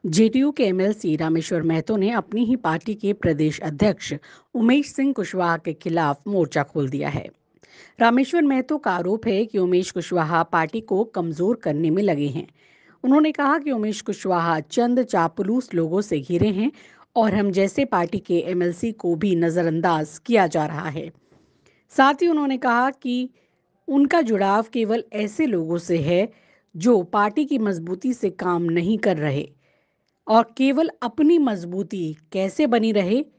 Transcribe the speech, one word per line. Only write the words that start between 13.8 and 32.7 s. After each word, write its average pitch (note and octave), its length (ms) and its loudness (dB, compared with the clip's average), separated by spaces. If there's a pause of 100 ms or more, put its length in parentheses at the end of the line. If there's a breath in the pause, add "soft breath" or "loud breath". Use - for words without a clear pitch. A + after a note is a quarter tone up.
कुशवाहा E3+ 580 0
चंद A#3+ 440 0
चापलूस G3+ 720 -2
लोगों E3 280 0
से E3+ 180 -2
घिरे F3 300 0
हैं G#3+ 200 -2 (460 loud breath)
और A3 180 2
हम G3+ 160 0
जैसे G3 360 0
पार्टी F3+ 340 -2
के - 260 -2
एमएलसी F3+ 480 -2
को F3+ 220 -2
भी F#3+ 200 0
नजरअंदाज E3 920 0
किया A3 220 4
जा D#3+ 180 -2
रहा D#3+ 240 -8
है। D3+ 200 -12 (840 soft breath)
साथ C#4 260 4
ही F4 60 2
उन्होंने C#4+ 300 0
कहा B3 340 2
कि B3+ 360 -6 (600)
उनका C#4+ 340 4
जुड़ाव G#3 500 0
केवल A3+ 320 -2 (100)
ऐसे G#3+ 340 -2
लोगों E3+ 320 -2
से E3+ 200 -2
है F3 280 2 (460 soft breath)
जो G3 280 4 (100)
पार्टी G#3+ 320 0
की C#4 160 -2
मजबूती F#3 540 -4
से G#3 240 -2
काम F3 240 0 (100)
नहीं F3 280 0
कर G3 180 0
रहे D3 300 -2 (800)
और A3+ 160 4 (140)
केवल C#4 340 2 (120)
अपनी D4+ 360 2
मजबूती F#3+ 760 -4 (160)
कैसे F#3+ 340 0
बनी A3+ 260 2